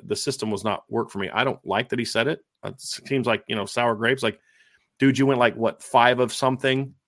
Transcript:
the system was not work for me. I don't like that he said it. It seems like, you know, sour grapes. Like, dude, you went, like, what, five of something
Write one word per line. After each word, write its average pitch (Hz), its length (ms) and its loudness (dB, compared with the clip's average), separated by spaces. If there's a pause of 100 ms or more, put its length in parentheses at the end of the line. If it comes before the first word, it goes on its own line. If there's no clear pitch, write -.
the 104 120 -4
system 110 340 -4
was 98 140 -4
not 104 240 -4
work 113 220 -4
for - 80 -10
me. 98 100 -4
I 117 160 0
don't 131 220 -4
like 104 240 0
that 127 80 -2
he 117 60 -2
said 117 240 0
it. 160 120 -4 (240)
It 107 160 -12
seems - 460 -4
like, 110 220 0
you 120 80 -6
know, 101 100 -4
sour 120 280 -2
grapes. 117 280 0
Like, 110 180 -2 (580)
dude, 135 200 4
you 135 80 4
went, 135 120 4
like, 120 160 4
what, 113 280 -4
five 123 360 4
of 123 140 0
something 135 640 -2 (140)